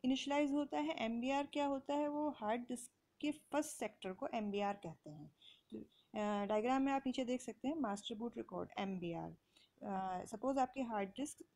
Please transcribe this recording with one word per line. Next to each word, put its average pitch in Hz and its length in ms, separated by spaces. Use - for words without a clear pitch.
initialize 277 480
होता 294 280
है। 302 160
एमबीआर 254 400
क्या 285 200
होता 277 280
है? 294 140
वो 294 220
hard 240 320
disk 240 300
के 294 100
first - 380
sector 208 440
को 269 140
एमबीआर 202 460
कहते 170 360
हैं। 151 260
तो, 214 100
अ, 208 260
diagram 220 360
में 277 120
आप 269 120
नीचे 254 200
देख 247 160
सकते - 260
हैं 311 80
master 220 400
boot 233 220
record 180 400
एमबीआर। 170 540
अ, 190 420
suppose 262 320
आपके 262 240
hard 214 280
disk - 360